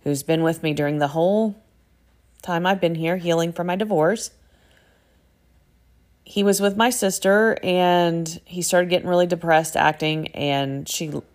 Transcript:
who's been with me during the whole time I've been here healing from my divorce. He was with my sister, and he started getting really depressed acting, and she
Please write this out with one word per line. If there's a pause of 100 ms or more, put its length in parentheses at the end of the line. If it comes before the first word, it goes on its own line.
who's
been
with
me
during
the
whole (800)
time
I've
been
here
healing
from
my
divorce. (1900)
He
was
with
my
sister,
and
he
started
getting
really
depressed
acting,
and
she (240)